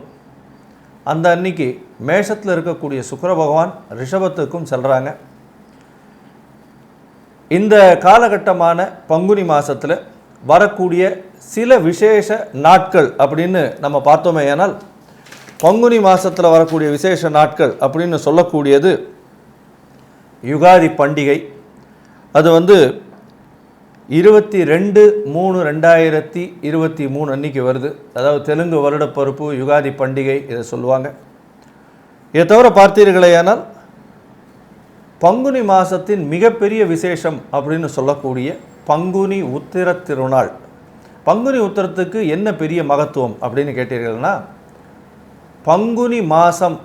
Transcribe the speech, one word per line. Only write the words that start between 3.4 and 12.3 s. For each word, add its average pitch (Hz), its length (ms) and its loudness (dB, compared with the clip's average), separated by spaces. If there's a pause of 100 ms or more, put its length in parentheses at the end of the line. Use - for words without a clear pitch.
ரிஷபத்துக்கும் 156 800 -6
செல்றாங்க. 131 440 -4 (2250)
இந்த 196 520 6
காலகட்டமான 185 880 2 (180)
பங்குனி 190 360 0
மாசத்துல 147 580 -2 (460)
வரக்கூடிய 185 760 0 (140)
சில 240 420 0
விசேஷ 208 760 0